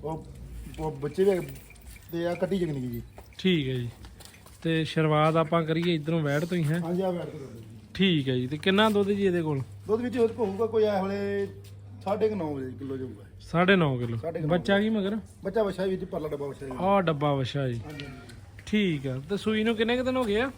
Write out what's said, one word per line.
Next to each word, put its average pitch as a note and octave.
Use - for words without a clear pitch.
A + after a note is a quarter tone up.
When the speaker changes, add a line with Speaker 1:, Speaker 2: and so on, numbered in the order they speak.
Speaker 1:
ਉਹ, D3+
ਉਹ D#3
ਬੱਚੇ D3
ਵੀ G3+
ਹੈਗੇ। E3+
ਤੇ E3+
ਆ F3
ਕੱਟੀ F3+
ਜੰਗਲੀ D3+
ਜੀ। A#2+
Speaker 2:
ਠੀਕ D#3+
ਹੈ C3
ਜੀ। A#2+
ਤੇ D#3+
ਸ਼ੁਰੂਆਤ D#3
ਆਪਾਂ E3
ਕਰੀਏ E3
ਇੱਧਰੋਂ D#3+
ਵੈੜ D3
ਤੋਂ F3+
ਹੀ, E3
ਹੈਂ? D#3+
Speaker 1:
ਹਾਂਜੀ, F3
ਆ F#3
ਵੈੜ F3
ਤੋਂ D3+
ਕਰਦੇ A#2
ਜੀ। -
Speaker 2:
ਠੀਕ E3
ਹੈ C3
ਜੀ। B2+
ਤੇ D3
ਕਿੰਨਾ G3
ਦੁੱਧ G3+
ਜੀ G3+
ਇਹਦੇ F3
ਕੋਲ? D3
Speaker 1:
ਦੁੱਧ A3
ਵਿੱਚ B3
ਉਹਦੇ A3+
ਕੋਲ A3
ਹੋਊਗਾ G3
ਕੋਈ, A3
ਇਹ G3+
ਵੇਲੇ G3+
ਸਾਢੇ G#3
ਕੁ G#3+
ਨੌ D3+
ਕਿਲੋ C3+
ਜੋ C3
ਹੋਊਗਾ। -
Speaker 2:
ਸਾਢੇ F3+
ਨੌ C#3+
ਕਿਲੋ। A#2
Speaker 1:
ਸਾਢੇ D#3+
ਕੁ D#3
ਨੌ D#3+
Speaker 2:
ਬੱਚਾ G3
ਕੀ G#3+
ਮਗਰ? G#3
Speaker 1:
ਬੱਚਾ G3
ਵਛਾ F#3+
ਜੀ, G3
ਵਿੱਚ E3+
ਪਰਲਾ D#3
ਡੱਬਾ C#3+
ਵਛਾ C#3
ਜੀ। C3
Speaker 2:
ਆਹ G3
ਡੱਬਾ D3
ਵਛਾ C3+
ਜੀ। A#2+
Speaker 1:
ਹਾਂਜੀ, -
ਹਾਂਜੀ। -
Speaker 2:
ਠੀਕ E3+
ਆ। C3
ਤੇ G3+
ਸੂਈ G#3+
ਨੂੰ A3+
ਕਿੰਨੇ A3+
ਕੁ B3+
ਦਿਨ B3+
ਹੋ B3+
ਗਏ G#3
ਆ? C4+